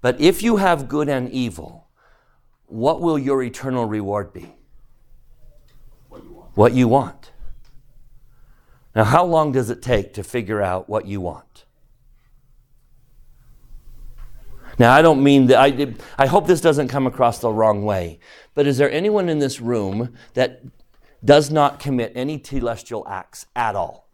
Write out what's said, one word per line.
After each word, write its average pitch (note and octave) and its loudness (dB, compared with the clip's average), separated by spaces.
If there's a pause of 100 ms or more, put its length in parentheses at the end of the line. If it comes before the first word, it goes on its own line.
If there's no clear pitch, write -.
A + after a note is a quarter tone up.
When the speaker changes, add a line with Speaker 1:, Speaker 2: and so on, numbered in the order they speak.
Speaker 1:
But F3 0
if F#3 4
you A3+ 2
have E3+ 0
good D3 -2
and C3 -4
evil, A2 -8 (800)
what B2+ -2
will E3 0
your C3+ -2
eternal B2 -4
reward G#2 -4
be? - -20 (1500)
Speaker 2:
What - -20
you - -20
want. - -16
Speaker 1:
What A2 6
you B2+ 4
want. - -2 (1600)
Now, A2 4
how D3 4
long D#3+ 2
does B2 -2
it - -8
take G#2+ -2
to G2+ -10
figure G#2+ -4
out F#2 -2
what G#2 -4
you G2 -8
want? - -12 (3000)
Now, A#2+ 6
I D3+ 8
don't D#3 4
mean C#3 6
that, A#2+ 6
I, C3 2 (240)
I C3+ 4
hope D3+ 2
this F3 2
doesn't D3+ 2
come C3+ -2
across A#2+ 0
the A#2 -2
wrong G#2+ 2
way, F2+ -4 (360)
but C#3+ 2
is C3+ 0
there C#3 2
anyone F#3+ -2
in D#3 0
this C3+ -2
room A#2 -4 (180)
that - -4 (600)
does C#3+ 4
not C#3+ 0
commit B2 -4
any C#3 -8
telestial A#2+ -8
acts - -14 (100)
at A2+ -4
all? - -10